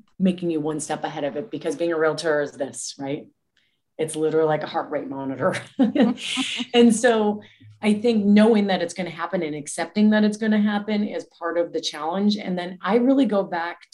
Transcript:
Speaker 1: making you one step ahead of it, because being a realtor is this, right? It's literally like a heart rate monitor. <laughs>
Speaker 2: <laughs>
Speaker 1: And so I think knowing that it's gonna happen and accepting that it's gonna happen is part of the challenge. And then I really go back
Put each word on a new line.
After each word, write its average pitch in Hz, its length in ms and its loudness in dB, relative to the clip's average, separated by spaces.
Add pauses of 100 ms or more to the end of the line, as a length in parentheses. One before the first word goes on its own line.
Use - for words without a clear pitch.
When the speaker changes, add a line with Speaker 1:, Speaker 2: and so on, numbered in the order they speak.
(180)
Speaker 1:
making 175 320 0
you 156 100 -2
one 156 200 -4
step 151 240 -6
ahead 151 200 -6
of 143 120 -4
it, 147 140 -8
because 160 260 -6
being 170 160 -2
a 160 60 -2
realtor 156 420 0
is 143 120 -4
this, 131 460 -10
right? 139 280 -6 (720)
It's 156 180 -4
literally 156 320 2
like 151 140 0
a - 40 -8
heart 151 240 -6
rate 143 180 -6
monitor. 135 460 -4 (240)
<laughs> - 0 -
Speaker 2:
<laughs> 247 960 0
Speaker 1:
And 240 200 8
so 214 480 2 (400)
I 214 120 2
think 214 300 2
knowing 208 420 6
that 180 160 0
it's 175 120 -6
gonna 175 160 -6
happen 170 320 -4
and 151 120 -4
accepting 170 560 0
that 214 140 4
it's 208 120 2
gonna 214 240 2
happen 208 460 0
is - 180 -8 (140)
part 165 200 -4
of 165 140 -2
the 160 80 -4
challenge. 185 560 -2
And 185 220 -6
then 180 240 -8
I 196 140 2
really 262 300 4
go 202 160 0
back 175 520 -8